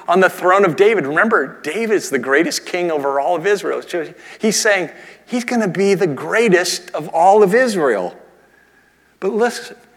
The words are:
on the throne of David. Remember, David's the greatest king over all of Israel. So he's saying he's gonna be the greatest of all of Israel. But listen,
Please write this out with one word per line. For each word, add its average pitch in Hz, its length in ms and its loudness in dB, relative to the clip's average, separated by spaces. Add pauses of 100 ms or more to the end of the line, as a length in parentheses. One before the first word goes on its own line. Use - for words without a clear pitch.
on 175 120 2
the 185 100 6
throne 185 340 2
of 156 120 0
David. 196 320 2
Remember, 170 560 0
David's 208 480 -4
the 135 80 0
greatest 139 480 0
king 180 240 -4
over 139 280 -2
all 170 160 0
of 165 120 -4
Israel. 156 340 -2
So 160 320 -8 (240)
he's 214 220 0
saying 196 320 0 (340)
he's 240 180 -6
gonna 226 240 -2
be 190 280 0
the 190 100 0
greatest 175 840 0
of 160 180 -8
all 196 320 4
of 196 140 4
Israel. 151 600 0 (1040)
But 190 120 -2
listen, 233 440 -4 (220)